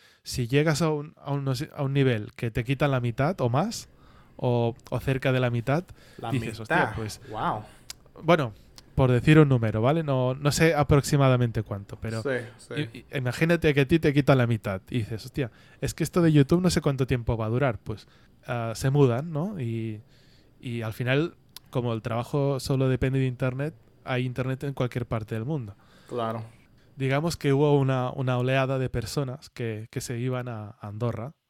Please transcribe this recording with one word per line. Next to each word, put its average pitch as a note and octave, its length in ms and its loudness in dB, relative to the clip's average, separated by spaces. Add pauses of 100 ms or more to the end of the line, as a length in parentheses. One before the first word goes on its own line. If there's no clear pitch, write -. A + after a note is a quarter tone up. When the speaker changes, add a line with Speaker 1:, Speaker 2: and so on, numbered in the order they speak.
(220)
Speaker 1:
si - 260 -4
llegas D3 340 2
a D#3 80 2
un, D3 280 -6
a C#3+ 140 -8
unos, C3+ 420 -2
a D3 80 -6
un C#3 120 -2
nivel A#2+ 420 2
que A#2 140 -4
te A#2+ 140 -2
quitan C#3 260 0
la C3 100 2
mitad C3+ 400 -2
o B2+ 80 0
más, D#3+ 400 -2 (480)
o, A#2+ 380 0 (160)
o B2 100 -4
cerca C3 320 0
de C3 80 2
la B2 100 0
mitad, C3 340 -2 (320)
Speaker 2:
La A2+ 140 -10
Speaker 1:
dices, - 20 -4
Speaker 2:
mitad. A2+ 280 -6
Speaker 1:
"Hostia, C3 320 0
pues", G#2+ 340 -8
Speaker 2:
Guau. A2 380 -4 (580)
Speaker 1:
bueno, D3+ 300 2 (420)
por C3 160 4
decir B2+ 280 6
un D3+ 100 8
número, A2+ 340 2
¿vale? D#3 220 2
No, C3 300 -2
no C#3+ 180 0
sé D#3+ 220 4
aproximadamente C3 880 2
cuánto, G2+ 380 -12
pero A2+ 220 -6
Speaker 2:
Sí, C#3 60 -4 (280)
sí. - 180 -16
Speaker 1:
i-, - 80 -2
i-, A2+ 240 -12 (100)
imagínate D#3 580 2
que C#3+ 80 4
a C3 60 2
ti E3+ 100 6
te D#3 160 2
quitan C#3 240 6
la A#2+ 80 4
mitad G#2+ 440 -2
y B2 80 -2
dices, A2 280 -6
"Hostia, B2+ 240 -6 (300)
es C3 140 -4
que E3 100 -4
esto F3 180 0
de E3 100 6
YouTube D3 300 6
no F3 80 2
sé E3 100 0
cuánto C3+ 260 0
tiempo A#2+ 300 -2
va A2 100 -4
a A2 40 -2
durar". B2 300 0
Pues, - 260 -12 (400)
ah, A#2 300 -4
se C3+ 140 0
mudan, C#3 420 4
¿no? F3 280 -6
Y, A2+ 400 -6 (600)
y A#2 220 -8
al A2 120 -6
final, C3 400 0 (360)
como A#2+ 240 -2
el A2 80 -4
trabajo C3 580 -2
solo C3+ 280 0
depende C3 320 0
de C3 60 2
internet, C3 480 -4 (300)
hay B2+ 220 -2
internet C3 380 -4
en C#3 100 -6
cualquier B2 320 -2
parte A2+ 280 -4
del A2 100 -4
mundo. B2 320 -6 (300)
Speaker 2:
Claro. A2+ 380 -4 (520)
Speaker 1:
Digamos C#3 400 0
que C#3 160 0
hubo D3 260 4
una, C3 340 0
una B2+ 260 -2
oleada C3 400 0
de B2+ 100 -2
personas B2+ 640 -6
que, A2+ 400 -8
que - 100 -8
se A#2 180 -6
iban B2 300 -4
a G#2+ 320 -10
Andorra. G#2+ 520 -6 (180)